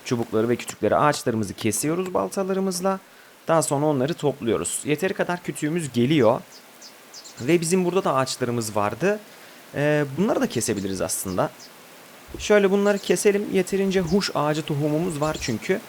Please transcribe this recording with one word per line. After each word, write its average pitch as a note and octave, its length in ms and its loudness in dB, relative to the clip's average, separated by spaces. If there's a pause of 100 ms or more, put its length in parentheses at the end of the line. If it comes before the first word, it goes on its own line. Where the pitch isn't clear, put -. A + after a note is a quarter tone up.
Çubukları A#2 440 0
ve A#2+ 80 2
kütükleri, - 400 0
ağaçlarımızı A2 580 0
kesiyoruz E3+ 600 -2
baltalarımızla. F#3+ 840 -2 (480)
Daha E3 140 4
sonra D3 240 0
onları D3 280 2
topluyoruz. A2+ 680 -2
Yeteri D3+ 300 -2
kadar F3 280 -4
kütüğümüz D3+ 500 -4
geliyor. B2 480 4 (1000)
Ve D#3+ 200 2
bizim F3+ 240 2
burada F#3 200 0
da D#3+ 100 0
ağaçlarımız A#2+ 640 -2
vardı. A#2 440 0 (540)
Ee, D3 300 2 (140)
bunları C4+ 220 2
da B3+ 60 2
kesebiliriz F#2+ 540 -2
aslında. F#2 500 -2 (880)
Şöyle G3+ 320 4
bunları G3+ 280 2
keselim. G3+ 540 2
Yeterince F#3+ 480 2
huş F3+ 340 0
ağacı D3+ 280 0
tohumumuz D3+ 580 -2
var D#3 200 -2
çünkü. C#3 480 -2